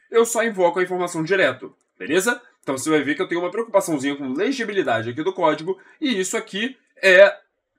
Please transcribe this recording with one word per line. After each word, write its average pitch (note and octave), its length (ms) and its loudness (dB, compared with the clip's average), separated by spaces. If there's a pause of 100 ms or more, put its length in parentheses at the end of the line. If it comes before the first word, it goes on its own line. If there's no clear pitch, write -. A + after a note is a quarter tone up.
(100)
Eu A#3 160 4
só A3+ 180 -2
invoco F#3 360 0
a - 20 2
informação F3+ 420 -4
direto, D#3+ 500 -2 (240)
beleza? F#3 400 -2 (240)
Então C3+ 160 -6
você B2 100 -6
vai D#3 140 2
ver C#3+ 140 -2
que F#3 60 -4
eu F#3 40 -2
tenho E3+ 140 -4
uma F3 100 -4
preocupaçãozinha F3 640 -2
com C3+ 200 -8
legibilidade F3+ 760 -2
aqui B2+ 100 -10
do F#3 120 -4
código, D#3+ 480 -2 (200)
e B3 200 -2
isso F#3 160 -4
aqui G#3+ 400 -6 (260)
é F#3+ 340 8 (420)